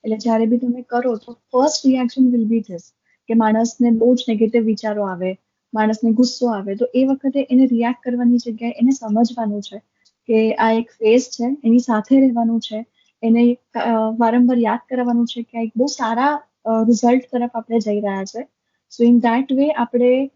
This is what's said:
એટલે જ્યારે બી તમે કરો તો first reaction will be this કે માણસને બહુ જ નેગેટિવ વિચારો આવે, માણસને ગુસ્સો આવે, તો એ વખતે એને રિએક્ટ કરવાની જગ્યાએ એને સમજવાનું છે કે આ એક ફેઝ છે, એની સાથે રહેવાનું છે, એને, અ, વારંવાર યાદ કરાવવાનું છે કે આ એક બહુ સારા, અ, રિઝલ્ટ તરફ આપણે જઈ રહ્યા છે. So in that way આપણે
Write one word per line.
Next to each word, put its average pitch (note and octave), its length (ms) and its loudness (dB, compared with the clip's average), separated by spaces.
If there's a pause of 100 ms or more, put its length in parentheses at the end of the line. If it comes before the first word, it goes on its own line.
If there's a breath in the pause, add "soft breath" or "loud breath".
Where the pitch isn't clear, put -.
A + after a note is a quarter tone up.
એટલે A3 120 -4
જ્યારે A3+ 300 0
બી A#3+ 120 2
તમે B3 240 -4
કરો A#3+ 340 -4
તો A#3 220 -16 (160)
first C4+ 400 2
reaction B3+ 400 0
will A3+ 180 0
be A3+ 60 0
this F#3+ 240 -10 (460)
કે A3+ 60 -2
માણસને A3+ 560 2
બહુ A3+ 240 4
જ B3 40 0 (100)
નેગેટિવ A3+ 340 0
વિચારો G#3+ 420 -4
આવે, F#3 360 -6 (340)
માણસને A3 380 0
ગુસ્સો B3 340 0
આવે, G3+ 280 -4
તો A#3+ 200 -2
એ C4 100 2
વખતે C4+ 460 -2
એને C4 160 4
રિએક્ટ A#3+ 360 -2
કરવાની A#3+ 360 0
જગ્યાએ A#3 320 -6
એને A#3+ 200 0
સમજવાનું A3+ 720 -2
છે G3+ 160 -16 (480)
કે A3 280 2
આ A3+ 180 2
એક A3+ 180 -2
ફેઝ A#3 320 2
છે, B3+ 420 -6
એની A#3 140 4
સાથે A#3+ 420 2
રહેવાનું A#3 400 2
છે, A3 260 -12 (360)
એને, A#3 360 2 (160)
અ, A3+ 60 -6 (380)
વારંવાર A#3+ 400 2
યાદ A3+ 200 0 (120)
કરાવવાનું A#3+ 360 -2
છે A#3 160 -10
કે A#3 160 -12
આ A3+ 40 -4
એક A3+ 140 -8
બહુ B3 100 0
સારા, C#4 560 -4 (220)
અ, A3+ 180 0
રિઝલ્ટ A#3+ 400 2 (100)
તરફ A#3+ 220 -4
આપણે A3+ 240 -4
જઈ G#3 220 -2
રહ્યા G3 240 -6
છે. A#3 240 -14 (420)
So A#3+ 200 2
in A#3+ 100 6
that B3+ 380 0
way C#4+ 120 2
આપણે B3 640 0